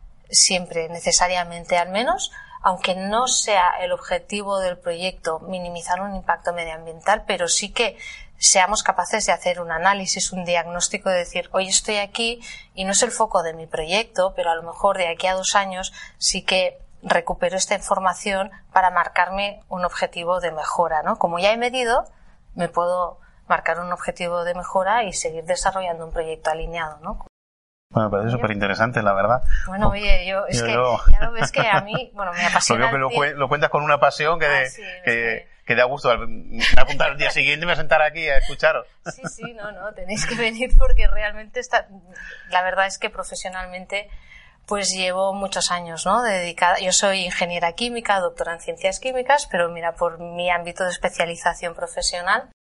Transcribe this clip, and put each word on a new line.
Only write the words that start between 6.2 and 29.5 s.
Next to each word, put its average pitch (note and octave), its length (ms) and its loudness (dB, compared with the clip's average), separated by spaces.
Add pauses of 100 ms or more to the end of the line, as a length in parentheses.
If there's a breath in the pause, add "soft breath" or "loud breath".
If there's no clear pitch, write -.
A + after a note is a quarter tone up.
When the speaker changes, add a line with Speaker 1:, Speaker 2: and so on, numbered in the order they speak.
Speaker 1:
medioambiental, E3 720 -4
pero F3+ 220 -4
sí - 240 -4
que A3+ 260 -4 (400 loud breath)
seamos G3 460 2
capaces G3 420 -2
de G3 60 0
hacer F3+ 280 -2
un E3+ 120 -10
análisis, F#3 640 -2
un F#3 120 -6
diagnóstico, F3 640 -2
de F3+ 80 0
decir, F3 340 -6
"Hoy F#3+ 180 -2
estoy G#3 280 0
aquí A3+ 440 -6 (340 loud breath)
y F#3+ 80 -8
no F#3+ 80 -2
es G3+ 100 0
el A#3 100 0
foco G#3+ 300 0
de E3 120 -6
mi E3 120 -14
proyecto, F#3 720 -2
pero E3+ 160 -2
a E3 40 0
lo E3 80 -8
mejor F#3 340 -2
de F3 120 -2
aquí E3+ 180 -6
a F#3 60 0
dos F#3+ 220 -2
años F#3+ 380 -2 (260 loud breath)
sí - 240 -4
que F#3 340 0 (280)
recupero F3+ 520 -2
esta F#3+ 180 -2
información F#3+ 760 -2 (220 loud breath)
para F#3 180 2
marcarme F#3 800 -2
un F3+ 180 -8
objetivo F3 540 -4
de F3 140 -4
mejora", D#3 500 -2
¿no? E3+ 140 -2
Como E3+ 200 -2
ya G3 140 4
he A#3 60 0
medido, B3 480 0 (500 soft breath)
me F3 140 -4
puedo F3 500 -2 (280 soft breath)
marcar E3 340 -2
un F3+ 100 -8
objetivo F3 540 -4
de F3 100 -4
mejora F#3+ 480 0
y F#3+ 100 -6
seguir D#3+ 300 -8
desarrollando F3 600 -4
un D#3+ 80 -12
proyecto D#3+ 360 -6
alineado, D#3+ 520 -8
¿no? F3+ 240 -10 (640)
Speaker 2:
Bueno, G#2+ 200 -2
me - 20 -4
parece G#2 200 -2
Speaker 1:
Yo B2+ 60 -2
Speaker 2:
superinteresante, G#2+ 680 -2
la G2+ 100 2
verdad. G#2+ 300 0 (240 loud breath)